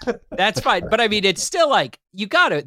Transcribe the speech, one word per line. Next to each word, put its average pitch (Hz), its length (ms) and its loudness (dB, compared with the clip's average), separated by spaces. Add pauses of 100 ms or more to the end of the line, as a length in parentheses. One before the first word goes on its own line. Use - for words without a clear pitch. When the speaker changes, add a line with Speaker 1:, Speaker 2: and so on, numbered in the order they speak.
Speaker 1:
<laughs> - 260 -8
Speaker 2:
that's 208 280 0
fine. 196 300 0
But 220 120 2
I 226 60 4
mean, 208 180 0
it's 190 160 0
still 339 280 0
like, 165 280 0 (160)
you 196 140 -8
gotta, 247 400 2